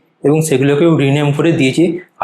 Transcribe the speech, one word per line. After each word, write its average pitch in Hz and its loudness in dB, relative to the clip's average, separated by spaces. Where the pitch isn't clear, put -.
এবং 151 2
সেগুলোকেও 143 0
রিনেম 143 0
করে 165 0
দিয়েছি 135 0